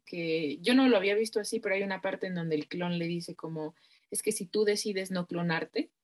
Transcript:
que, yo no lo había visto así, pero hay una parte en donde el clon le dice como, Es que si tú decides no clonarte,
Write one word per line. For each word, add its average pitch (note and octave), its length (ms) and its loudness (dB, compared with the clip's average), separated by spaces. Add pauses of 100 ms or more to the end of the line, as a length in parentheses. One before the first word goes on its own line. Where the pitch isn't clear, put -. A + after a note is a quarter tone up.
que, D#3+ 560 -2
yo A3 140 2
no C4 140 8
lo A#3 80 8
había G3 180 4
visto A3 260 2
así, A3 200 -4
pero G3 140 0
hay G3 80 0
una G3 180 -4
parte F#3+ 260 -4
en F#3 80 -4
donde E3 220 0
el D3 120 -4
clon F3 300 -2
le E3+ 80 -2
dice E3+ 280 -4
como, D#3+ 400 -8 (360)
Es - 120 -4
que G#3+ 100 0
si G3+ 140 -6
tú G#3+ 180 0
decides G3+ 460 0
no F3+ 160 -2
clonarte, E3+ 640 -2 (140)